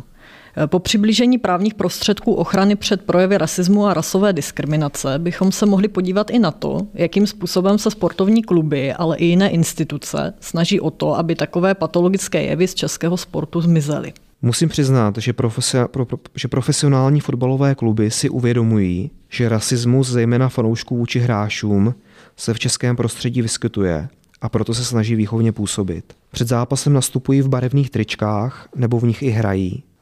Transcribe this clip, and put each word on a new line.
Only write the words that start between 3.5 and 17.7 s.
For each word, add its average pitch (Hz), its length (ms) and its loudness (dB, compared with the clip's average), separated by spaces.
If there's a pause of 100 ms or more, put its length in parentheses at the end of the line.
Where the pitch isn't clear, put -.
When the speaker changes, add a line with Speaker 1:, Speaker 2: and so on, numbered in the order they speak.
Speaker 1:
a 190 80 2
rasové 190 380 0
diskriminace 143 840 -4
bychom 180 340 0
se - 140 0
mohli 202 220 4
podívat 190 420 -2
i 247 80 2
na 185 120 4
to, 147 440 -4
jakým 196 320 2
způsobem 190 520 0
se 214 120 0
sportovní 202 520 2
kluby, 151 500 0
ale 160 240 -2
i - 80 -2
jiné 180 260 4
instituce 147 880 -2
snaží 170 400 -2
o 156 100 -2
to, 151 280 -2
aby 165 160 0
takové 180 400 0
patologické 175 680 0
jevy 151 260 0
z - 60 -8
českého 170 420 -4
sportu 165 440 -6
zmizely. 147 520 0 (300)
Speaker 2:
Musím 123 260 2
přiznat, 127 500 2
že 117 140 -2
profesio-, 123 560 0
pro, 131 180 -4
pro, 127 120 -8 (160)
že - 140 -8
profesionální 139 720 2
fotbalové 135 540 0